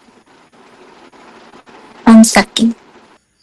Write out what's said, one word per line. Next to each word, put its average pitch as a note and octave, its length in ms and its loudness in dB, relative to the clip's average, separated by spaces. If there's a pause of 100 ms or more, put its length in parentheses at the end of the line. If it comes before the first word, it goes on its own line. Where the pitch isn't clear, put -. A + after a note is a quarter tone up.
(2000)
নুন A3 140 4
সাকিন। A3+ 500 -4 (720)